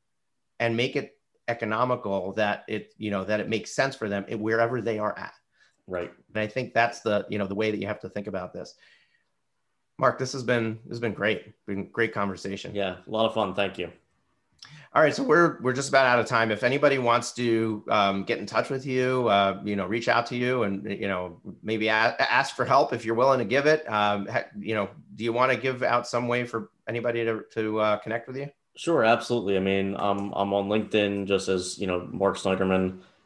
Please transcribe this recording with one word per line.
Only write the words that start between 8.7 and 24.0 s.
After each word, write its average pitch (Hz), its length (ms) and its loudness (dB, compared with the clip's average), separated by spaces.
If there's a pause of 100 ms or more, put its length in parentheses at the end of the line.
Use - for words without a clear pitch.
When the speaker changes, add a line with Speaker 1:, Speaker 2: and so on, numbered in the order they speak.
Speaker 1:
Mark, 127 200 2
this 131 140 -4
has 131 120 -6
been, 113 420 0
this - 60 -16
has 117 100 -8
been 117 100 -2
great. 101 420 -2 (120)
Been 98 240 -6
great 113 240 -2
conversation. 98 600 -6
Speaker 2:
Yeah, 95 220 -4 (100)
a - 60 -14
lot 110 140 2
of 110 80 0
fun. 101 220 0
Thank 98 220 -2
you. 85 140 -6 (1000)
Speaker 1:
All 156 80 6
right, 147 140 4
so - 80 -4
we're, 170 380 4
we're 123 120 0
just 131 140 -4
about 135 180 6
out 123 140 6
of 110 60 2
time. 113 260 2
If 104 120 0
anybody 139 340 4
wants 120 360 2
to, 113 560 0
um, 98 360 4
get 113 140 -2
in 104 60 -8
touch 113 240 -2
with 135 160 -6
you, 127 440 0
uh, 98 340 4
you 104 140 -2
know, 95 80 -2
reach 113 240 -2
out 117 180 4
to 123 80 -8
you 123 280 0
and, 98 220 -2
you 101 220 -6
know, 90 320 -6 (240)
maybe 107 240 -2
a-, 110 40 4 (280)
ask 131 380 2
for 123 80 0
help 135 260 4
if 110 140 -6
you're 113 100 0
willing 131 240 4
to 113 60 -2
give 135 220 2
it. 156 220 2
Um, 104 380 0